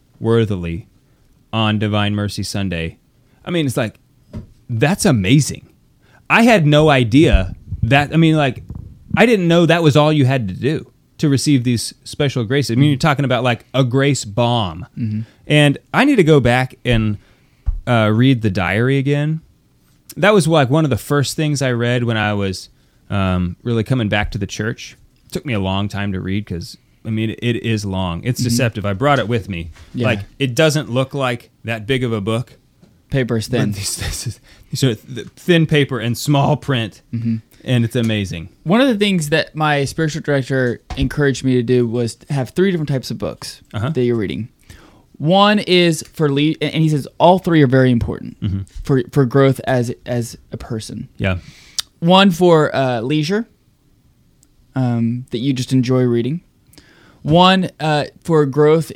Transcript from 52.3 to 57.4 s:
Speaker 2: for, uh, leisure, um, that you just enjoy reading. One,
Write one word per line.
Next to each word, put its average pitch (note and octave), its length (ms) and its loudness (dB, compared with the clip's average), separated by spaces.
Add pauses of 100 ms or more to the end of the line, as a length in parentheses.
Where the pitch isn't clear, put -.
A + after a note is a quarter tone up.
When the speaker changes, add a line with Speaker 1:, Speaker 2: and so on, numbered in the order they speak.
Speaker 2:
for, E3 420 4
uh, B2+ 280 -2
leisure, D#3 440 -2 (1300)
um, A#2+ 560 -2
that B2 80 -6
you C3+ 140 -2
just B2+ 200 -4
enjoy B2+ 300 2
reading. B2 380 0 (800)
One, F3+ 480 4 (100)